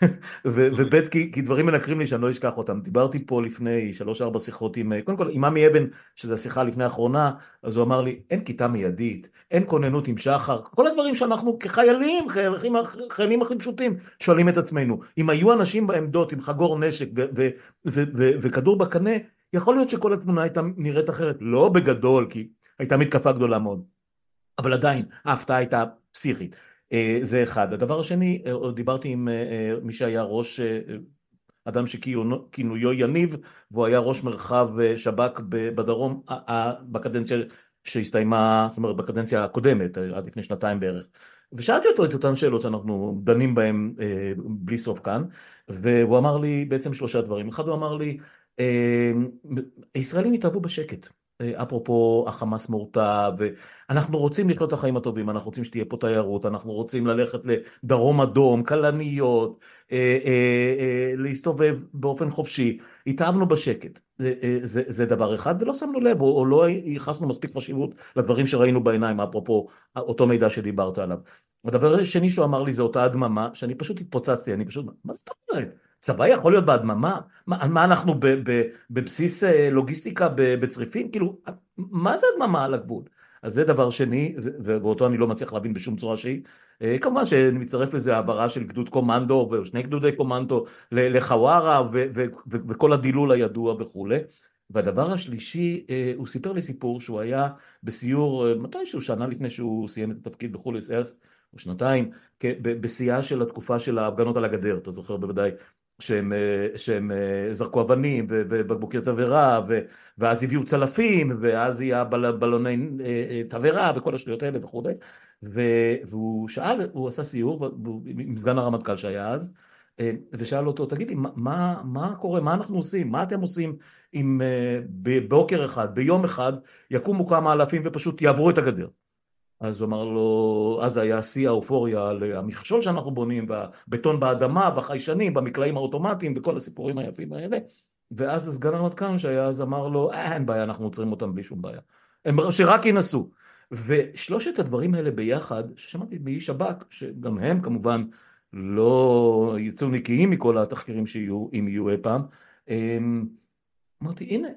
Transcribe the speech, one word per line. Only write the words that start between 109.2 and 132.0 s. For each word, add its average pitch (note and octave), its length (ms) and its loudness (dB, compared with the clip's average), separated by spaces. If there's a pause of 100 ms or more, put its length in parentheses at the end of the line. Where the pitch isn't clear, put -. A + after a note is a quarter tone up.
ו-, A2 120 2 (380)
ואז A#2 240 2
הביאו C3 220 -2
צלפים, C#3+ 760 2
ואז A#2 400 0
היה B2 240 0
בל-, A#2+ 280 0
בלוני, A#2+ 560 0 (120)
אה, A#2+ 300 -4
אה, A#2+ 180 -4
תבערה D#3 480 2
וכל C3+ 180 -2
השטויות A#2 280 -8
האלה C#3 200 -4
וכו'. A#2+ 200 -10 (600)
ו-, A#2 520 2 (120)
והוא A2 420 -6
שאל, G#3+ 320 -4 (120)
הוא B2+ 160 -6
עשה C#3+ 160 -8
סיור, C#3+ 380 -4 (200)
והוא, A2+ 240 -10
עם B2 300 -8
סגן B2 220 0
הרמטכ"ל A#2 380 -2
שהיה G2+ 320 -6
אז, D#3+ 260 -8 (460)
אה, A#2 120 -2 (200)
ושאל C#3 340 -4
אותו, C#3+ 200 -2
"תגיד D3+ 220 -6
לי, - 60 -6
מה, C3+ 200 -4
מה, E3+ 500 -2
מה C#3+ 300 -4
קורה? F3+ 260 -2
מה D#3 140 2
אנחנו G3+ 220 -4
עושים? E3 340 -2
מה C#3+ 120 0
אתם F#3+ 180 -4
עושים E3+ 360 -4 (380)
אם, C3+ 280 0
אה, B2 460 0
בבוקר B2+ 760 2
אחד, G#2+ 300 -4
ביום E3 300 4
אחד, B2+ 280 -2 (380)
יקומו F3+ 360 0
כמה D#3+ 260 4
אלפים D3+ 320 2
ופשוט D#3+ 380 -4
יעברו D3 280 6
את D#3 80 4
הגדר?" G2+ 300 0 (720)
אז G#2+ 200 -6
הוא A2 80 -2
אמר A2 160 -4
לו, A2 800 2
אז B2 140 0
היה A2 260 2
שיא C3+ 260 -2
האופוריה A2+ 600 0